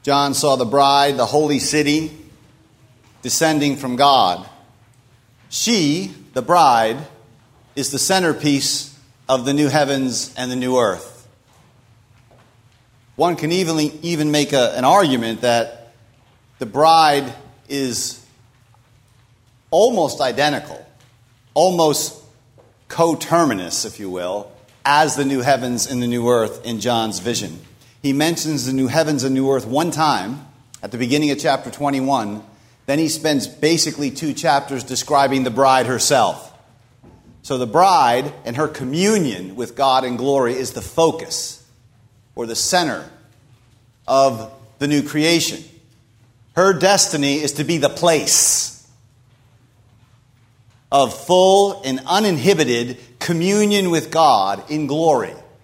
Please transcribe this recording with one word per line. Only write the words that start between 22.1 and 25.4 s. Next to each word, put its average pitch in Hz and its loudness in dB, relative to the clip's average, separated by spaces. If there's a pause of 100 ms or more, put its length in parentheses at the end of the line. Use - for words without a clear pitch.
coterminous, 156 0
if 107 -12
you 98 -10
will, 92 -6 (340)
as 147 2
the 143 -2
new 135 -2